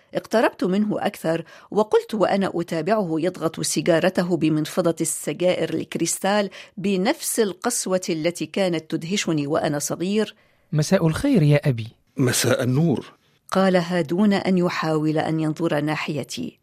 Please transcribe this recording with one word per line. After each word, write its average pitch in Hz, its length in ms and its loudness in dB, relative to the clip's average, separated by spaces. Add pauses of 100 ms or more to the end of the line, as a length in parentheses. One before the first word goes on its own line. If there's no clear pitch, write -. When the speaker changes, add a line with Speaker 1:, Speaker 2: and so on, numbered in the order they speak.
(140)
Speaker 1:
اقتربت 262 500 0
منه 208 360 0
أكثر 165 440 -2 (260)
وقلت 220 440 2
وأنا 196 400 2
أتابعه 170 540 -2 (100)
يضغط 160 420 -2
سيجارته 170 760 2
بمنفضة 156 640 0
السجائر 160 720 -2
الكريستال 190 760 -2 (260)
بنفس 196 640 -2
القسوة 185 680 -2
التي 165 380 -2
كانت 170 440 -2
تدهشني 160 560 -2
وأنا 143 320 0
صغير: 190 560 -2 (380)
Speaker 2:
"مساء 160 340 2
الخير 196 360 2
يا 147 260 4
أبي." 113 200 -2 (280)
Speaker 3:
"مساء 127 460 2
النور." 131 500 0 (380)
Speaker 1:
قالها 180 500 2
دون 185 320 2
أن 185 260 2
يحاول 156 600 0
أن 160 220 0
ينظر 156 400 0
ناحيتي، 147 840 -4